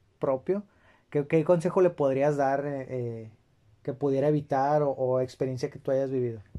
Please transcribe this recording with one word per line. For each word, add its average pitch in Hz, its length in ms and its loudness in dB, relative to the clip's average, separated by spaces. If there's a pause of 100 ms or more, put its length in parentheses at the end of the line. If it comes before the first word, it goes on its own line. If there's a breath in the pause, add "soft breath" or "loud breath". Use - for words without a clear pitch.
(180)
propio? 147 440 -2 (480 soft breath)
¿Qué, 147 160 -2
qué 160 180 2
consejo 175 380 2
le 180 80 4
podrías 139 480 2
dar, 139 260 0
eh, 139 240 -6
eh, 117 420 -8 (520)
que 143 100 -6
pudiera 135 360 0
evitar 147 540 2
o, 139 100 0
o 127 280 0
experiencia 131 480 -4
que - 100 -16
tú - 120 -6
hayas 135 200 0
vivido? 123 300 -2 (180)